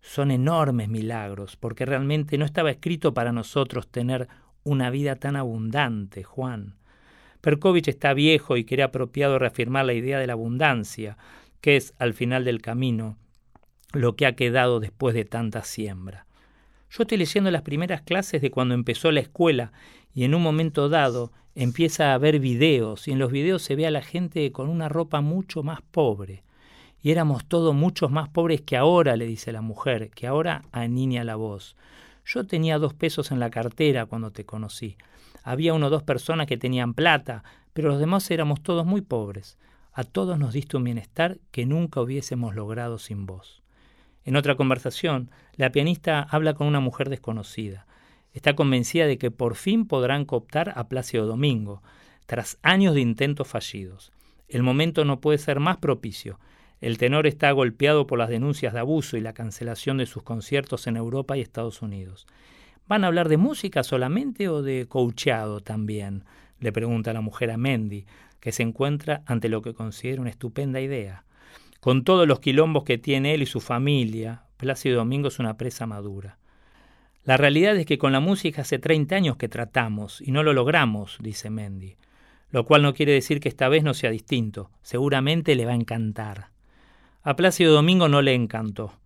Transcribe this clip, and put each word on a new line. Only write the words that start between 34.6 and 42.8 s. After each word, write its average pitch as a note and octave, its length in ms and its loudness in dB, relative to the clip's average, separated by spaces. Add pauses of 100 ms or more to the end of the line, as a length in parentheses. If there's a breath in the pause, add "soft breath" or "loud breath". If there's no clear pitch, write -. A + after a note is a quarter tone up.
Había D3 300 -2
una D#3 140 2
o C#3+ 40 2
dos D3+ 120 0
personas D3+ 440 -2
que B2+ 120 -4
tenían B2 360 -2
plata, D3 480 0 (300 soft breath)
pero D3+ 160 -2
los C#3+ 120 2
demás F#3 300 0
éramos D3+ 320 0
todos E3+ 220 0
muy F#3+ 160 0
pobres. G2+ 580 -8 (340 soft breath)
A B2+ 120 -6
todos F3+ 340 -2
nos C3 140 0
diste C#3+ 240 -4
un B2+ 80 0
bienestar C#3+ 540 -4 (120)
que A#2+ 160 -4
nunca D3+ 340 -2
hubiésemos B2 540 -4
logrado A2+ 440 -6